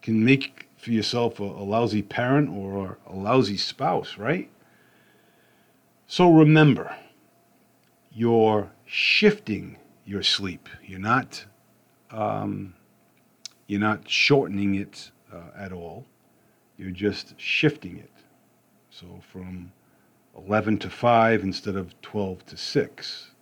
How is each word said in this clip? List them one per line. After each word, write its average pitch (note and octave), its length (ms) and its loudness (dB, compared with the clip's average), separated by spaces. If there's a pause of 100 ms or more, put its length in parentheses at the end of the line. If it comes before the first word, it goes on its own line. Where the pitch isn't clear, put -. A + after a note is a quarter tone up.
Can A2 220 0
make C3+ 440 0 (100)
for - 140 -8
yourself A2+ 480 -2
a, G2+ 40 -6
a G2 220 -10
lousy G#2+ 360 0
parent B2+ 480 0
or G2 480 -8 (100)
a F#2 80 -14
lousy G#2 420 0
spouse, - 600 -4
right? B2+ 320 -4 (1600)
So F3+ 220 6
remember, D#3 680 8 (1160)
you're A2 580 4 (160)
shifting - 920 0 (280)
your G2 180 -8
sleep. F#2 440 -4 (180)
You're F#2+ 140 -16
not, A2+ 460 -2 (640)
um, G#2 640 -6 (920)
you're G2+ 120 -4
not G#2+ 300 -4
shortening G2+ 680 0
it, - 360 -10 (200)
uh, F2 260 -20
at G2 140 -14
all. F2 340 -16 (720)
You're F#2+ 140 -10
just F#2+ 480 -4
shifting - 580 -2
it. - 140 -20 (760)
So F2+ 320 -20 (100)
from F#2 400 -14 (640)
eleven G#2 440 0
to F#2 100 -8
five A2+ 540 4
instead F#2+ 340 -6
of F2+ 240 -10
twelve F#2+ 460 -6
to - 100 -20
six. - 760 -6 (100)